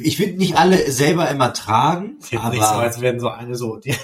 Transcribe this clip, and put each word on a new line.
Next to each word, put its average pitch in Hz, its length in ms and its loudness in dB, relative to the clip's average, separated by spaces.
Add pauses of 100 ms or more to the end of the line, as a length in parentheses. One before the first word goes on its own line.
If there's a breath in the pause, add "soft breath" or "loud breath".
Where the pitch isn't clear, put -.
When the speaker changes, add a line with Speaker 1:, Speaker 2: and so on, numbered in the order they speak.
Speaker 1:
ich - 160 0
würde 190 140 -2
nicht 180 220 0
alle 175 360 4
selber 156 380 2
immer 135 240 0
tragen, 156 640 0
Speaker 2:
Ist - 100 -18
jetzt 113 120 -4
Speaker 1:
aber 117 120 -2
Speaker 2:
nicht 113 100 0
so, 107 100 4
als 120 260 -2
wären 123 180 0
so 120 120 -4
eine 123 260 -10
so, 113 220 -6
die 135 260 -6